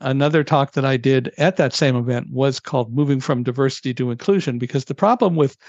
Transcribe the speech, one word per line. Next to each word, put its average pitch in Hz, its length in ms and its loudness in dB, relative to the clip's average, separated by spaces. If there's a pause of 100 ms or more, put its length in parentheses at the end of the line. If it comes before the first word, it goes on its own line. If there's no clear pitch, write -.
another 143 440 0
talk 139 280 2
that 135 120 -2
I 135 140 2
did 131 400 2
at 175 180 2
that 135 160 2
same 131 240 2
event 123 340 -2
was 131 300 0
called 117 340 -4
Moving 139 240 0
from 127 240 -2
Diversity 127 520 -2
to 123 160 -2
Inclusion, 139 480 -2
because 127 260 -4
the - 100 -10
problem 208 420 2
with 143 200 2 (120)